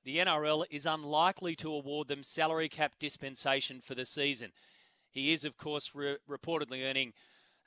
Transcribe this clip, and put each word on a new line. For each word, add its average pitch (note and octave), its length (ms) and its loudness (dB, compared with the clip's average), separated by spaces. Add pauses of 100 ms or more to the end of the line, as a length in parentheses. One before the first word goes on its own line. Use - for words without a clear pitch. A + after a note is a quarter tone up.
the C#3 160 -2
N F#3 80 4
R D3+ 180 2
L D#3 240 4
is D3 160 -4
unlikely D#3+ 720 2
to D#3 160 -6
award D3 380 -4
them C#3 140 -4
salary D#3+ 440 2
cap D3+ 320 0
dispensation C#3 800 0
for B2+ 160 -10
the B2+ 100 -4
season. C3 460 0 (580)
He C3+ 220 0
is, D3+ 140 2
of C#3+ 120 -6
course, D3+ 360 -4
re-, C#3+ 240 -2 (100)
reportedly C#3 560 -4
earning, C3 300 0 (540)